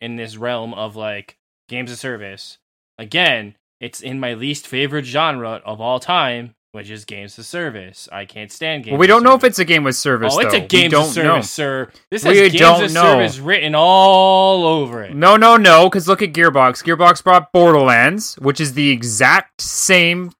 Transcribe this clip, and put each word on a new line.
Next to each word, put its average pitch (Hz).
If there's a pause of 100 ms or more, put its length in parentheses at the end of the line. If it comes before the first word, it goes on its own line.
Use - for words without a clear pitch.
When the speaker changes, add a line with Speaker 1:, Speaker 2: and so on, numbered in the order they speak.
Speaker 1:
in 117
this 110
realm 117
of, 107
like, 107 (320)
games 123
of 120
service. 104 (400)
Again, 113 (240)
it's -
in 131
my 123
least 135
favorite 139
genre 123
of 107
all 123
time, 123 (160)
which 104
is 107
games 101
of 113
service. 110
I 101
can't 107
stand 143
games -
Speaker 2:
Well, 139
we 175
Speaker 1:
of 185
Speaker 2:
don't 233
know 262
if 254
Speaker 1:
service. 254
Speaker 2:
it's -
a 180
game 156
with 131
service, 117
Speaker 1:
Oh, 170
it's -
Speaker 2:
though. 208
Speaker 1:
a -
Speaker 2:
We -
Speaker 1:
games 175
of 147
Speaker 2:
don't 151
know. 156
Speaker 1:
service, 117
sir. 135 (200)
This 214
Speaker 2:
We 190
Speaker 1:
has 196
games 165
Speaker 2:
don't 170
Speaker 1:
of 165
Speaker 2:
know. 165
Speaker 1:
service 143
written 151
all 190
over 135
it. 98
Speaker 2:
No, 175
no, 226
no, 180
'cause 175
look 190
at 180
Gearbox. 139
Gearbox 170
brought 180
Borderlands, 151
which 139
is 143
the 143
exact 127
same 175